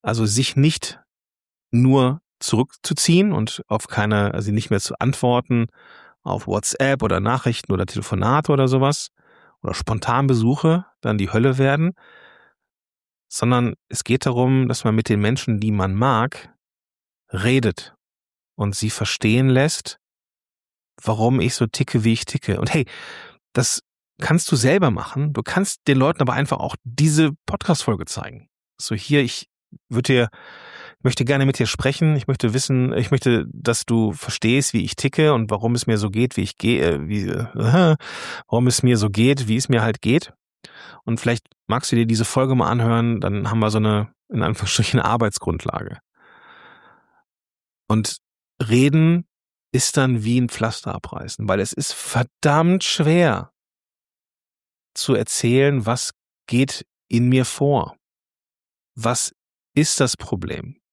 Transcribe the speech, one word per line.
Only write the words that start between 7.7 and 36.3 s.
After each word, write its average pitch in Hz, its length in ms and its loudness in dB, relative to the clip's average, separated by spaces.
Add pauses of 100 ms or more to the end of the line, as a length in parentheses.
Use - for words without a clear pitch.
oder 92 140 -2
Telefonate 107 680 0
oder 135 160 2
sowas 135 420 0 (520)
oder - 120 -6
Spontanbesuche 131 1120 0 (140)
dann 107 180 -2
die 98 120 -2
Hölle 127 280 2
werden, 147 340 2 (1400)
sondern 120 460 0 (140)
es - 160 -8
geht - 220 0
darum, 127 420 2
dass 117 160 -4
man 107 100 2
mit 110 140 0
den 104 120 2
Menschen, 110 400 -2
die 107 120 0
man 95 220 0
mag, 123 600 -2 (760)
redet 113 640 0 (600)
und 101 180 -2
sie 107 160 -4
verstehen 120 580 0
lässt, 131 500 0 (1040)
warum 113 380 2
ich 127 140 0
so 131 120 0
ticke, - 380 -2
wie 113 80 4
ich 113 120 -2
ticke. - 360 -4
Und - 120 -4
hey, 143 140 0 (680)
das - 300 -2 (380)
kannst - 320 0
du 151 40 2
selber 131 340 4
machen. 135 420 -4
Du 120 100 -4
kannst - 460 -4
den 139 100 4
Leuten 139 220 2
aber 123 140 2
einfach 143 240 -2
auch - 260 -6
diese 147 480 2 (140)
Podcast-Folge - 580 -2
zeigen. - 440 -12 (320)
So, - 140 -6
hier, 143 280 0
ich - 260 -6 (400)
würd 120 200 -2
dir, 120 200 4 (720)
möchte 127 220 0
gerne 139 220 2
mit 135 120 0
dir 117 80 2
sprechen. 151 500 0
Ich 131 100 -4
möchte 120 280 0
wissen, 127 420 0
ich 117 140 -2
möchte, 120 380 2
dass - 360 -4
du 113 280 2
verstehst, - 600 -2
wie 113 120 0
ich - 120 -8
ticke 151 380 2
und 110 160 -2
warum 113 240 0
es 117 120 -2
mir 110 120 2
so 104 120 0
geht, 117 260 0